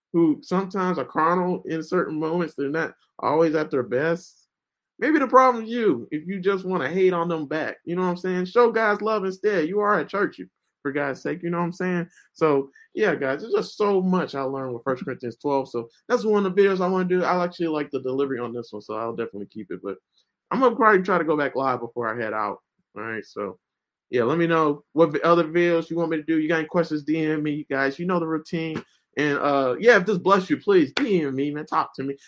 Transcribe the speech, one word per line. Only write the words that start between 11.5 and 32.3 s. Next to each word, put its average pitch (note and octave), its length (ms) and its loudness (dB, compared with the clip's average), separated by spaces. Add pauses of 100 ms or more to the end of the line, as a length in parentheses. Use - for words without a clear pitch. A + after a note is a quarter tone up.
know F3 80 -2
what F3 60 0
I'm E3+ 80 -4
saying? F3+ 360 -4 (240)
So, C#3+ 380 2 (240)
yeah, G3 200 2
guys, C3+ 260 -2
there's A3+ 120 -10
just G#3 240 -2
so G3+ 240 2
much F#3 340 0
I C3+ 80 -4
learned C3 320 -6
with A#2 80 -10
First C3 220 -4
Corinthians B2 320 -8
twelve. C#3 320 -2
So A#2 200 -6 (200)
that's A3+ 160 0
one G#3 200 2
of F#3 100 -2
the G3+ 80 6
videos F#3+ 180 4
I F3+ 80 0
wanna F#3 200 0
do. F3+ 140 2
I F3 220 2
actually F3 240 -4
like D3+ 220 -4
the B2+ 120 -6
delivery C3+ 360 -2
on A#2+ 140 -6
this A#2+ 200 -10
one, G#2 100 -12
so A2 120 -10
I'll A2+ 200 -6
definitely G#2 320 -8
keep G#2 240 -14
it. F#2 120 -10
But F#2+ 160 -8 (520)
I'm G#3+ 100 -2
gonna A#3+ 140 4
probably G#3 280 4
try F#3 160 0
to D#3+ 60 0
go D#3 120 0
back C#3 180 -2
live B2+ 260 -2
before A#2 280 -6
I A#2 120 -4
head G#2+ 120 -4
out. G#2 260 -4 (380)
All G#2 60 -10
right, A2 220 -8
so, G2 340 -10 (520)
yeah, B2 140 0
let D3+ 140 0
me E3+ 80 2
know D#3 380 0 (100)
what D#3 180 4
vi-, D3+ 100 -2
other E3+ 220 4
videos E3 460 0
you E3 60 -6
want E3 140 -2
me E3 60 -2
to D3+ 60 -4
do. D#3+ 160 0
You D#3 100 0
got E3 120 0
any D#3 60 -4
questions, D#3 380 -2
D D#3 140 -2
M D#3 240 -2
me, D3+ 260 -4
guys. C#3 300 -2
You F3 80 -6
know F3+ 120 0
the E3 80 -2
routine. D#3+ 560 -6 (340)
And, C#3+ 220 0
uh, C#3 420 2
yeah, A3+ 160 8
if F#3 100 2
this G#3+ 100 2
bless F#3 320 2
you, D3 80 0
please E3 360 4
D G3+ 300 2
M C3+ 120 -2
me, C#3+ 160 -2
man. D3 160 -8
Talk D3+ 300 -2
to C3+ 80 -8
me. C#3 120 -6 (120)